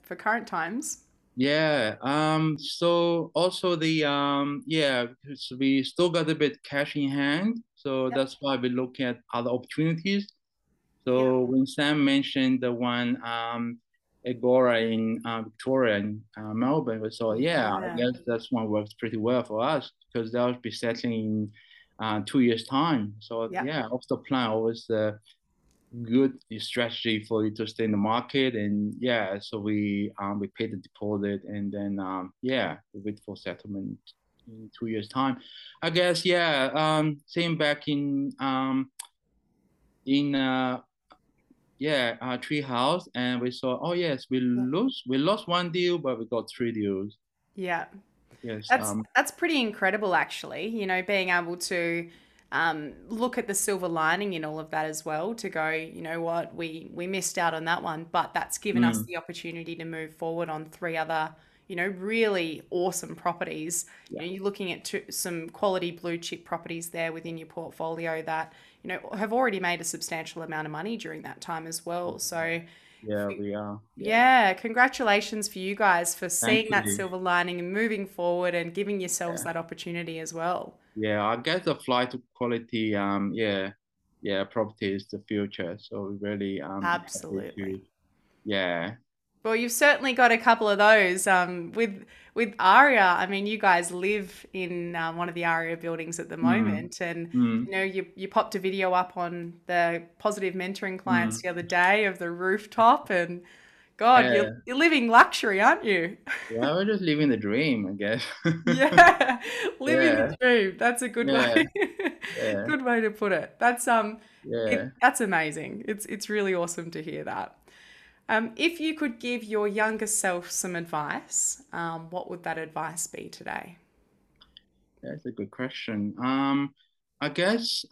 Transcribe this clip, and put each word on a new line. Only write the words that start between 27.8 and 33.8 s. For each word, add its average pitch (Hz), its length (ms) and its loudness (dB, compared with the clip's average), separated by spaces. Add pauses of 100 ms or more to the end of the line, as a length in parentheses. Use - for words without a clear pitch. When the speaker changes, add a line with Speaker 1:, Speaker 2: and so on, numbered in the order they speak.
Speaker 2:
in 107 60 0
the 104 60 2 (160)
market. 127 420 0
And 104 440 -2
yeah, 107 400 0
so 107 200 -10
we, 104 600 0
um, 101 220 -4
we 98 60 -4 (100)
paid 113 160 -4
the 98 40 -8
deposit 101 680 -4
and 101 260 -6
then, 101 280 -4
um, 92 420 -8
yeah, 120 380 -2 (120)
we 98 140 -16
wait 104 200 -8
for 98 120 -12
settlement 101 600 -10 (520)